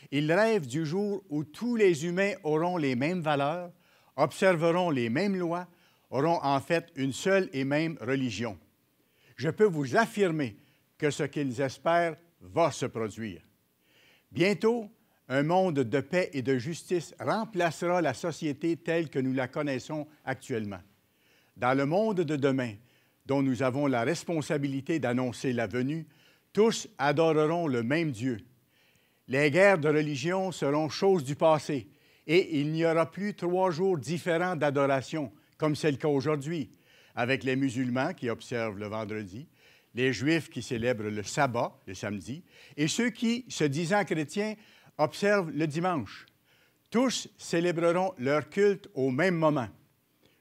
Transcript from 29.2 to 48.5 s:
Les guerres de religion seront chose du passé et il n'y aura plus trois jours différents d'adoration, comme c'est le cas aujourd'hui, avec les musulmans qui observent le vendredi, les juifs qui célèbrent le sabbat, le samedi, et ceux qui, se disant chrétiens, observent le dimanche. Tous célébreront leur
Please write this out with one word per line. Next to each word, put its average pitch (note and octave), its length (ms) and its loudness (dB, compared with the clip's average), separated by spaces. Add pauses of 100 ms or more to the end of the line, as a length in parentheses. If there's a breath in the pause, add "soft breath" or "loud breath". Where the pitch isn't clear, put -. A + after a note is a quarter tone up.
Les C#3 240 2
guerres F#3+ 260 6
de D3 100 0
religion D#3 600 0
seront D3+ 380 0
chose F#3 340 2
du C3+ 140 -4
passé D#3 520 2 (380 soft breath)
et D#3+ 320 2
il D3 140 0
n'y D#3+ 120 0
aura E3 240 4
plus G3+ 260 -6
trois F3+ 360 0
jours F3+ 280 0
différents E3 580 -2
d'adoration, C#3 760 0 (260 soft breath)
comme D3+ 180 0
c'est D#3 160 0
le C3+ 40 -2
cas D#3 120 -2
aujourd'hui, D3 640 -2 (420 soft breath)
avec A#2+ 300 0
les C3 100 0
musulmans C3 600 -2
qui B2 160 -6
observent A2 480 -6
le G#2 100 -8
vendredi, G#2+ 580 -8 (480 soft breath)
les C3 180 0
juifs C#3+ 380 0
qui B2 120 -8
célèbrent A#2 420 -2
le G#2 180 -4
sabbat, C3 640 -2
le F#2+ 80 -12
samedi, G#2 480 -8 (340 loud breath)
et D3+ 120 0
ceux A#3 220 0
qui, A#3 380 -2
se - 140 -4
disant E3 420 2
chrétiens, F#3+ 520 -4 (440 loud breath)
observent F#3 500 2
le D3 160 -2
dimanche. D#3+ 600 -4 (640 soft breath)
Tous B3 380 0 (100)
célébreront E3+ 800 0
leur C#3 320 0